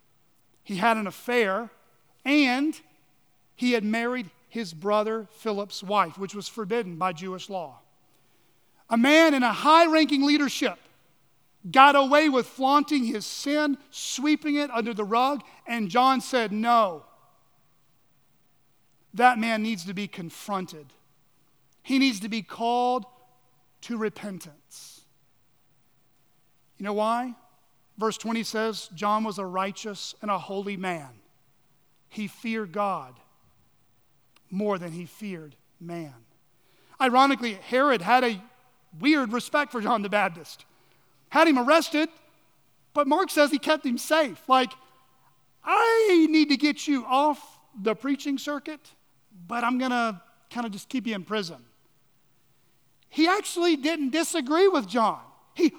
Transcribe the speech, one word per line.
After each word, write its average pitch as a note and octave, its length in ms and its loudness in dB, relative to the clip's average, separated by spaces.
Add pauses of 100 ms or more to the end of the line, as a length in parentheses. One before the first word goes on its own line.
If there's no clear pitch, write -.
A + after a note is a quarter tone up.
(640)
he G3+ 140 -8
had A3+ 200 2
an G#3 100 -4
affair, A3 600 -2 (540)
and C#4 560 0 (760)
he B3 180 0
had A3 100 2
married A#3 460 -2 (180)
his G#3 260 -8
brother G#3 580 -2
Philip's G3+ 520 -8
wife, F#3 340 0
which G3 160 -8
was G3+ 140 -10
forbidden G#3 480 -6
by F#3 160 -2
Jewish F#3 380 -12
law. D#3+ 300 -10 (1080)
A A3+ 80 0
man D4 360 6
in C4 100 2
a A#3 80 2
high-ranking D#4 720 4
leadership C#4+ 540 0 (880)
got C#4 280 8
away C#4+ 320 4
with B3+ 180 0
flaunting C#4 560 2
his A3+ 220 -4
sin, D4 520 -2 (140)
sweeping D4 640 -2
it D4 160 -2
under A#3 220 -4
the G#3 100 -4
rug, A#3+ 400 0 (240)
and A#3 220 -4
John B3+ 320 4
said, A3+ 320 -2
"No. G#3+ 500 2 (2000)
That A#3+ 240 4
man A3 240 -2
needs G#3+ 240 -4
to G3 80 -10
be G3+ 140 -6
confronted. E3+ 840 -10 (920)
He C4 160 0
needs B3 220 2
to G#3+ 80 -8
be A3 120 -6
called A#3+ 640 -2 (760)
to A#3 160 -8
repentance." G3 1040 -12 (1800)
You G3 80 -10
know G#3 80 -4
why? A#3 420 -2 (600)
Verse G#3+ 200 -2
twenty A3+ 260 -4
says, A3 520 -6
"John G#3 300 -2
was G3+ 120 -6
a G3 80 -6
righteous F#3+ 760 -8
and G#3 100 -6
a F#3 80 -2
holy G3 380 -8
man. D#3+ 440 -8 (840)
He G#3+ 200 -10
feared A3+ 440 -8
God E3 480 -6 (1300)
more G3+ 280 -2
than E3+ 160 -10
he F3 120 -12
feared E3 500 -14 (240)
man." E3+ 340 -12 (880)
Ironically, B3+ 540 4
Herod B3 460 0
had B3 220 4
a G#3+ 180 -2 (580)
weird C4 340 2
respect C#4+ 380 -2
for A#3 100 -6
John A3 200 0
the G3 80 -4
Baptist. F#3 540 -2 (640)
Had D#4+ 200 6
him C4 100 4
arrested, D4+ 480 2 (840)
but D4 140 0
Mark D#4+ 220 2
says D4 220 2
he C#4+ 80 0
kept D4+ 260 0
him B3 120 -2
safe. D4+ 500 -2
Like, B3+ 240 2 (880)
"I G#4 680 4
need D#4 200 4
to C#4 80 2
get D4 300 -2
you C4 180 -2
off C#4 540 0 (180)
the G#3+ 180 -2
preaching C#4 420 -4
circuit, D4 560 -10 (520)
but A#3 200 -4
I'm B3 120 0
gonna A#3+ 460 -2 (260)
kinda A#3 200 -8
just G3 180 -14
keep B3 180 -6
you A3 100 -4
in F3+ 100 -8
prison." E3+ 400 -8 (1400)
He D#4+ 180 0
actually F4 480 0
didn't C#4+ 360 -2
disagree D#4+ 580 2
with C#4 180 -2
John. F#3+ 340 0 (320)
He E4 260 2